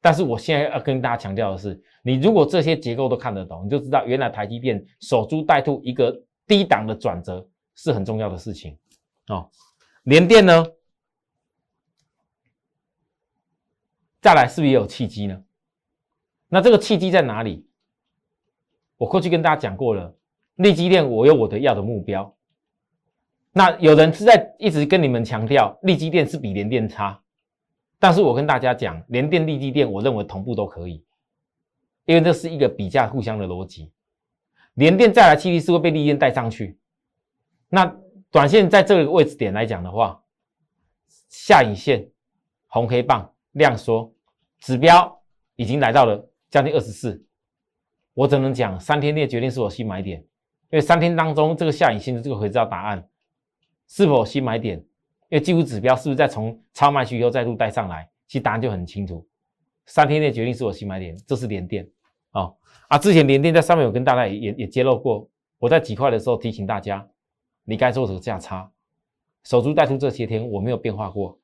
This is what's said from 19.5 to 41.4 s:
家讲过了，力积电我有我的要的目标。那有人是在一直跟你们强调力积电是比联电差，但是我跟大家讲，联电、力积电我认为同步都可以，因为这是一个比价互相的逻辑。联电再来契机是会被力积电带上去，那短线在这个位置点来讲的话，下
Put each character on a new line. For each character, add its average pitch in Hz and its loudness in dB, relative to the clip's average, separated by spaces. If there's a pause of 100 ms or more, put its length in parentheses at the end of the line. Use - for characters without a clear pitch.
家 151 0
讲 101 -8
过 120 -2
了， 90 -8 (400)
力 196 4
积 170 0
电 170 2
我 113 2
有 156 8
我 117 0
的 104 -6
要 131 0
的 101 -6
目 107 -6
标。 98 -8 (1200)
那 190 6
有 156 8
人 156 6
是 208 -6
在 220 6
一 214 -2
直 151 0
跟 160 2
你 156 2
们 120 0
强 110 -6
调 117 2
力 185 2
积 156 -6
电 156 2
是 - -12
比 123 -8
联 101 -6
电 113 -2
差， 98 -10 (760)
但 185 6
是 175 2
我 139 4
跟 151 -2
大 135 2
家 123 0
讲， 85 -8
联 127 -2
电、 160 0
力 147 -6
积 139 -6
电 131 0
我 101 -6
认 127 0
为 104 -6
同 98 -12
步 117 -6
都 101 -4
可 87 -14
以， 78 -16 (1000)
因 165 2
为 165 6
这 165 2
是 165 -4
一 165 -10
个 135 2
比 101 -6
价 123 0
互 123 -8
相 110 -8
的 98 -8
逻 90 -10
辑。 80 -20 (840)
联 160 4
电 220 6
再 214 8
来 151 6
契 180 -2
机 170 0
是 180 -4
会 170 2
被 160 0
力 151 -2
积 147 -2
电 143 2
带 165 2
上 117 -4
去， 101 -12 (920)
那 190 0 (340)
短 143 4
线 190 6
在 190 6
这 190 4
个 139 -2
位 165 4
置 156 -6
点 101 -4
来 107 -2
讲 107 -8
的 90 -12
话， 98 -2 (1080)
下 180 4